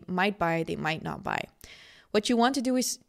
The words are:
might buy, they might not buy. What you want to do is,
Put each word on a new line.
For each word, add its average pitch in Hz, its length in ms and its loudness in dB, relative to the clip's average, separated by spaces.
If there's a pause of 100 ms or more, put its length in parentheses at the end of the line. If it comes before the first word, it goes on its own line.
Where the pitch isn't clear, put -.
might 190 320 0
buy, 165 240 2
they 165 120 -4
might 156 280 -4
not 156 200 -8
buy. - 220 -4 (680)
What 214 160 2
you 240 80 4
want 240 200 6
to 262 60 0
do 254 140 2
is, - 220 0 (100)